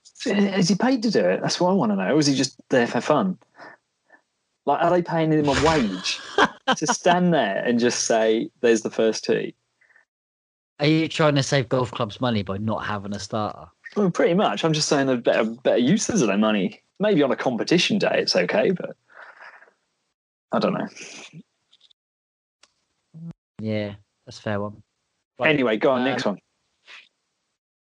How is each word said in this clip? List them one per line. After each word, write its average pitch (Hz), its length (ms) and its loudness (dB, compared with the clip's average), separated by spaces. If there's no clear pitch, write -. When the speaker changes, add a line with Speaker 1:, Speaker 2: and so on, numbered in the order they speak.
Speaker 1:
So - 280 -8
Speaker 2:
Is 196 380 0
he 202 60 2
paid 240 300 0
to 233 60 0
do 131 140 2
it? 90 160 0
That's - 200 -4
what 180 100 2
I - 20 2
wanna 120 240 0
know. 95 180 0
Or 156 40 2
is 147 80 2
he 139 80 2
just 131 220 -2
there 120 180 2
for 120 140 -2
fun? 110 380 0
Like, 143 160 0
are 175 80 2
they 180 120 4
paying 160 300 0
him 147 160 2
a 131 180 2
wage 113 540 0
Speaker 1:
<laughs> - 320 -2
Speaker 2:
to - 100 -4
stand 180 460 2
there 104 320 0
and 120 160 2
just 120 240 0
say, 113 460 2
"There's 117 220 4
the 113 80 -6
first 110 340 0
tee"? 110 300 -2
Speaker 1:
Are 147 60 2
you 160 220 2
trying 147 280 2
to 139 60 4
save 135 280 -2
golf 127 220 0
clubs 113 280 -6
money 117 220 0
by 95 160 -6
not 107 260 -4
having 101 300 -6
a 101 60 -6
starter? 101 460 -8
Speaker 2:
Well, 202 140 2
pretty 190 240 2
much. 165 300 0
I'm 160 100 2
just 151 140 -2
saying 139 180 2
there 131 100 2
are 117 40 -4
better, 113 240 2
better 113 340 0
uses 165 420 2
of 110 80 2
their 98 80 0
money. 107 460 0
Maybe 196 220 2
on 127 80 2
a 117 60 -2
competition 117 600 0
day, - 160 0
it's - 220 0
okay, - 360 0
but - 240 -8
I 120 60 0
don't 101 160 0
know. 92 140 -6
Speaker 1:
Yeah, 107 340 -6
that's 120 120 -18
a - 40 -20
fair 104 180 -4
one. 104 220 -10
Right, 151 120 2
Speaker 2:
Anyway, 123 260 2
go 135 160 2
on, 123 80 0
Speaker 1:
um, 123 60 0
Speaker 2:
next 135 180 -2
one. 101 140 -2